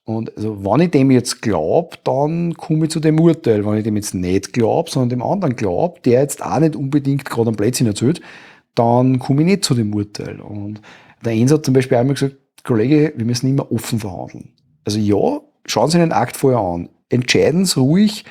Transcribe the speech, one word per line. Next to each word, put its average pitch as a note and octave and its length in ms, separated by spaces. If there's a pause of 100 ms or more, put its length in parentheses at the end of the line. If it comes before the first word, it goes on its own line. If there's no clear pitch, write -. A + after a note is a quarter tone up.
Und A2+ 300
also, G#2 280
wenn G#2+ 160
ich F3 100
dem C3+ 200
jetzt B2 300
glaub, G#2 640
dann D#3 500
komme D#3+ 320
ich D#3 40
zu D#3+ 100
dem D#3 180
Urteil. B2 460
Wenn G#2+ 140
ich G#2+ 60
dem G#2+ 120
jetzt G2+ 180
nicht F#2 380
glaub, A#2+ 380
sondern B2+ 200
dem A#2+ 120
anderen D3 340
glaub, G#2 460
der A#2+ 180
jetzt C#3+ 220
auch F#2+ 160
nicht D#3 180
unbedingt C#3 480
gerade A#2 240
einen A2 80
Blödsinn A#2 300
erzählt, A2+ 340 (540)
dann B2 440
komme C#3 240
ich E3 40
nicht F#3 180
zu C#3 100
dem G#2+ 200
Urteil. G2+ 460
Und G#2 420 (420)
der A#2 80
Enz A#2+ 200
hat D3+ 120
zum C3 80
Beispiel B2+ 240
einmal C3 180
gesagt, C3+ 220 (280)
„Kollege, D3 520
wir A2+ 80
müssen A#2+ 240
immer C3+ 240
offen A2+ 260
verhandeln.“ F2+ 520 (340)
Also G#2 140
ja, G#2 420 (240)
schauen A#2+ 260
Sie E3+ 60
den E3 160
Akt A#2 240
vorher B2+ 240
an. F2 300 (180)
Entscheiden B2 560
Sie F3 160
ruhig, F3+ 500